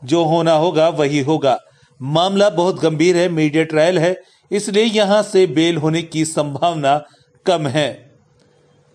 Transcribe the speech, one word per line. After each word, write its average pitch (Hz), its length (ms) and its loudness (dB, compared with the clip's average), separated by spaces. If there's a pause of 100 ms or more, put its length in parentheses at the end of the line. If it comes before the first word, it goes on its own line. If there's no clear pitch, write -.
जो 165 200 0
होना 165 280 0
होगा 160 380 2
वही 147 300 0
होगा। 139 400 0 (420)
मामला 190 480 0
बहुत 175 320 -2
गंभीर 160 360 2
है, 180 120 0
मीडिया 156 340 0
ट्रायल 160 360 0
है, 180 220 -2 (300)
इसलिए 202 320 0
यहाँ 208 400 2
से 190 240 2
बेल 160 300 0
होने 156 240 -2
की 160 240 -4
संभावना 151 800 -2 (400)
कम 165 220 0
है। 135 440 -4 (840)